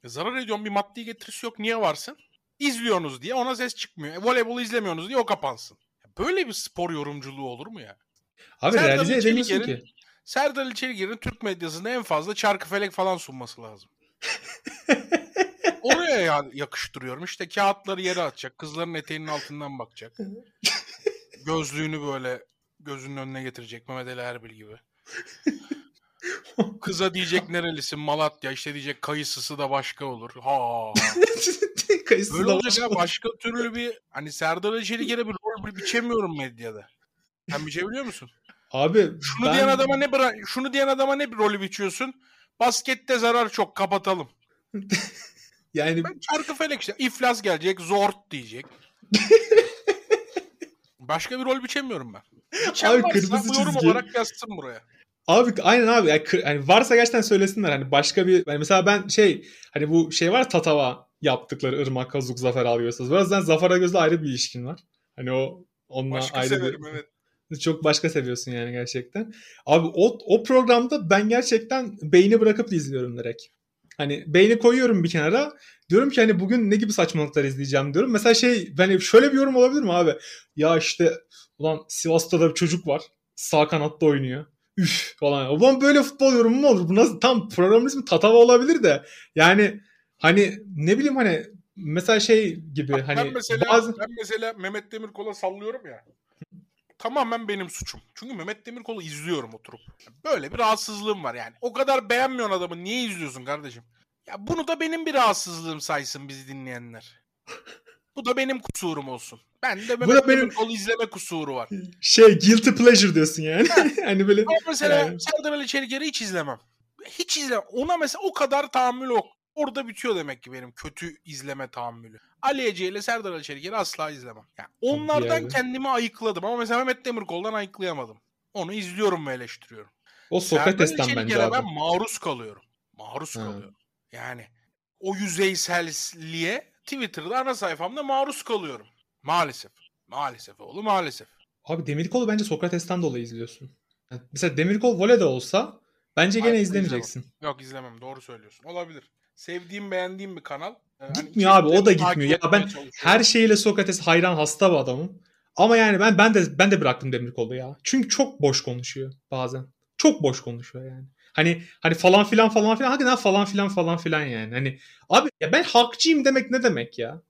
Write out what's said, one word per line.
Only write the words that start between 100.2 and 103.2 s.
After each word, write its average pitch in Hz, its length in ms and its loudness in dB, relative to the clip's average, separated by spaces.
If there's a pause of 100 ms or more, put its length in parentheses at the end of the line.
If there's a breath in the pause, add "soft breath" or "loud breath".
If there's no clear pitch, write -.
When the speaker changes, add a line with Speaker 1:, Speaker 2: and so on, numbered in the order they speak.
Speaker 1:
Böyle 190 280 -4
bir 233 60 -10
rahatsızlığım 214 640 -2
var 120 100 -6
yani. 113 260 -14
O 240 120 -6
kadar 262 380 0
beğenmiyorsun 240 460 0
adamı, 175 280 -6
niye 240 200 -6
izliyorsun 147 400 -10